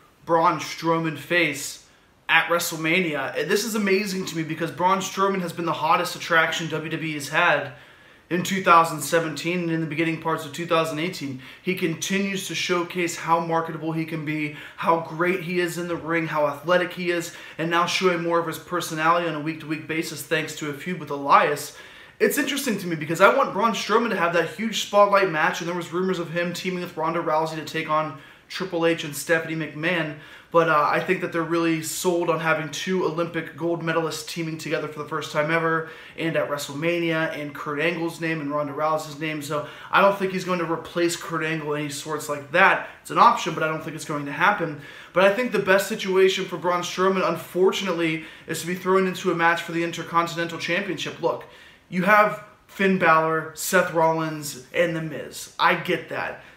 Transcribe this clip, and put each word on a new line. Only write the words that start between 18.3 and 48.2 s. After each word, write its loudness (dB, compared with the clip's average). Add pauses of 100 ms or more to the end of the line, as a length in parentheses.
of 0
his -6
personality 0
on -2
a -4
week-to-week -6
basis -4
thanks -2
to -6
a -6
feud -6
with -10
Elias. 2 (440)
It's 4
interesting 0
to -6
me -4
because -2
I 8
want 2
Braun 2
Strowman 2
to -2
have 2
that 2
huge -4
spotlight 6
match, 0
and -6
there -2
was -6
rumors 0
of -6
him -2
teaming -4
with -8
Ronda 0
Rousey 0
to -8
take -4
on -2 (280)
Triple -2
H 2
and -8
Stephanie -2
McMahon. -4 (340)
But, 6
uh, 6
I 2
think 0
that -4
they're 0
really 0
sold 0
on 2
having 0
two -2
Olympic -4
gold -2
medalists -2
teaming -6
together -4
for -12
the -8
first -6
time 2
ever 0 (260)
and -2
at 0
WrestleMania, -2
and -8
Kurt -6
Angle's -2
name -2
and -6
Ronda -2
Rousey's -2
name. -6
So -4 (240)
I 6
don't 6
think -2
he's -2
going -2
to 0
replace 0
Kurt -4
Angle -2
any -2
sorts -6
like -6
that. 4 (120)
It's -12
an 2
option, 6
but -4
I 0
don't -4
think -8
it's -12
going -4
to -6
happen. 0 (320)
But 4
I 6
think -2
the 0
best 4
situation 2
for -6
Braun 0
Strowman, 2
unfortunately, 0 (220)